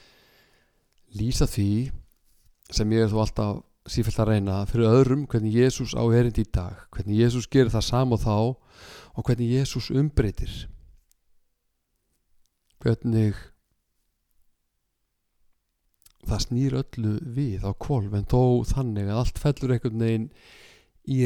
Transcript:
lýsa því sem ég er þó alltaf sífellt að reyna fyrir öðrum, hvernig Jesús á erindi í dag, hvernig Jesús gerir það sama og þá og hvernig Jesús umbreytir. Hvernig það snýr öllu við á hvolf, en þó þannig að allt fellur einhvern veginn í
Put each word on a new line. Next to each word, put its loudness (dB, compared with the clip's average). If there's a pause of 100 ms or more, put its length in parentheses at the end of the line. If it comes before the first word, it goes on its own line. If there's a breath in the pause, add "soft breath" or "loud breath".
(1160 soft breath)
lýsa 0
því -2 (840)
sem 0
ég 4
er 0
þó 2
alltaf -4 (280)
sífellt -2
að 2
reyna 0
fyrir 4
öðrum, 4
hvernig 0
Jesús 0
á -2
erindi 2
í -4
dag, -4 (100)
hvernig 0
Jesús 2
gerir 4
það 0
sama 2
og -2
þá 2 (840 loud breath)
og -8
hvernig 0
Jesús -2
umbreytir. 0 (2250)
Hvernig 0 (3000)
það -2
snýr -2
öllu -4
við -4
á -2
hvolf, -4
en -2
þó 2
þannig -2
að -2
allt -2
fellur 0
einhvern -2
veginn 0 (800 loud breath)
í 2